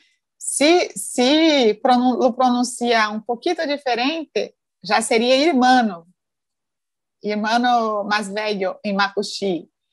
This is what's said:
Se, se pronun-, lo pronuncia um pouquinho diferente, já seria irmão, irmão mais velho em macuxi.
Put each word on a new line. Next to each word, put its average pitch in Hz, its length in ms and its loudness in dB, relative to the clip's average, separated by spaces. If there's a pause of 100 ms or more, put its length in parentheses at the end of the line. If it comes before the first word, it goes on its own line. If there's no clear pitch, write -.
(360)
Se, 320 580 0
se 277 800 2 (100)
pronun-, 247 360 2
lo 240 160 2
pronuncia 240 760 0
um 214 100 -8
pouquinho 320 480 -6
diferente, 277 880 -4 (280)
já 208 180 0
seria 240 360 2
irmão, 254 720 2 (1160)
irmão 220 840 0
mais 208 240 -2
velho 196 560 -4
em 208 80 -4
macuxi. 196 760 -4 (220)